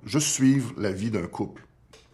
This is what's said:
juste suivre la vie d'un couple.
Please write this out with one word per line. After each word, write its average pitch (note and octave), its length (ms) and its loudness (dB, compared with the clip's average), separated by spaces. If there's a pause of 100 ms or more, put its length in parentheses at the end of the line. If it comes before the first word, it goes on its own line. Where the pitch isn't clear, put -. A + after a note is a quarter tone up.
juste D3 240 0
suivre C3 480 4
la G2 160 -2
vie G#2 180 -4
d'un F2+ 160 -2
couple. - 400 -8 (480)